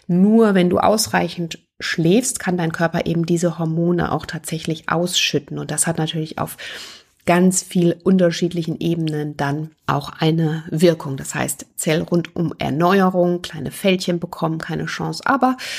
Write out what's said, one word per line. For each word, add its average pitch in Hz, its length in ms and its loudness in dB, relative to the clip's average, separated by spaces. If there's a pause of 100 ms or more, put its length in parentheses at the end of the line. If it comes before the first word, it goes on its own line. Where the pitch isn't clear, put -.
nur 208 460 6
wenn 180 160 4
du 180 100 2
ausreichend 175 800 0 (200)
schläfst, 180 600 2
kann 180 180 -2
dein 165 140 -2
Körper 165 340 -2
eben 165 200 0
diese 170 320 0
Hormone 165 540 0
auch 156 140 -4
tatsächlich - 640 -8
ausschütten. 165 680 0
Und 147 140 -8
das 151 160 0
hat 165 100 0
natürlich 156 420 -4
auf - 180 -6 (680)
ganz 185 380 4
viel 175 400 2
unterschiedlichen 170 760 2
Ebenen 156 580 -2
dann 147 340 -4 (160)
auch 143 320 -2
eine 160 500 0
Wirkung. 160 480 2
Das 147 160 -10
heißt, 139 320 -6 (100)
Zellrundum-Erneuerung, 175 1700 0
kleine 151 300 -10
Fältchen 185 480 0
bekommen 165 380 -4
keine 160 280 -6
Chance, 160 400 -6
aber 254 320 0 (220)